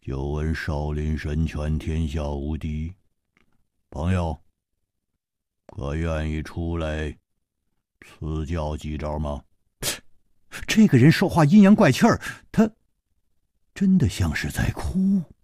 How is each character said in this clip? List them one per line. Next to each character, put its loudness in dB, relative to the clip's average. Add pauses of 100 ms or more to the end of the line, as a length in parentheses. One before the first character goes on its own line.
久 -6
闻 -2
少 -4
林 -2
神 -2
拳 -4
天 -4
下 -6
无 -6
敌， -8 (960)
朋 -2
友， -2 (1300)
可 -8
愿 -4
意 -4
出 -6
来 -6 (880)
赐 -8
教 -4
几 -8
招 -6
吗？ -6 (1200)
这 4
个 4
人 8
说 2
话 2
阴 6
阳 10
怪 4
气 2
儿， 4 (320)
他 2 (1040)
真 2
的 4
像 -2
是 -6
在 -2
哭。 -2 (220)